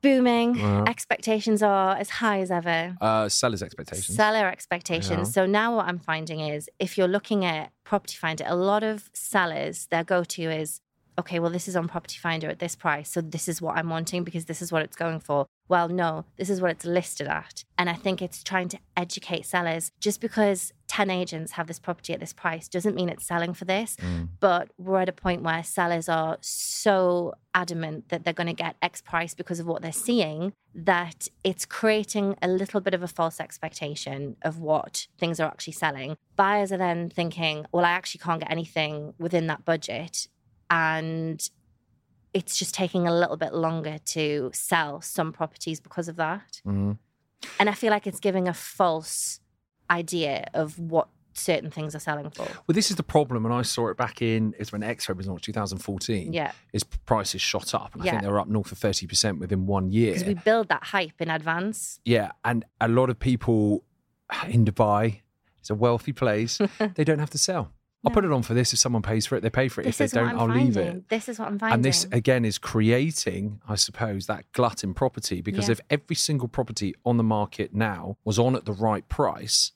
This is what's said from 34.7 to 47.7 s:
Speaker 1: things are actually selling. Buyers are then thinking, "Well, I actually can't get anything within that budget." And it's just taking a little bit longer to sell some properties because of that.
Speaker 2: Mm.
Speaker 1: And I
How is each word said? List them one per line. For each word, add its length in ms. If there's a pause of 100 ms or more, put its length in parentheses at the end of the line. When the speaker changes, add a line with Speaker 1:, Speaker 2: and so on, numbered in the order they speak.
Speaker 1:
things 220
are 80
actually 260
selling. 420 (200)
Buyers 360
are 60
then 300
thinking, 640
"Well, 120
I 60
actually 300
can't 200
get 100
anything 680
within 280
that 180
budget." 640 (400)
And 800 (840)
it's 260
just 160
taking 320
a 80
little 220
bit 160
longer 540
to 480
sell 480
some 300
properties 480
because 280
of 80
that. 500
Speaker 2:
Mm. 300 (640)
Speaker 1:
And 80
I 60